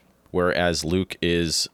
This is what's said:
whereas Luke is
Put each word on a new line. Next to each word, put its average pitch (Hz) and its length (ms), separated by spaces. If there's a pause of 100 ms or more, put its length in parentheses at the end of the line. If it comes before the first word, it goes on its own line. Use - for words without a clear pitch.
(300)
whereas 87 520
Luke 87 380
is 85 540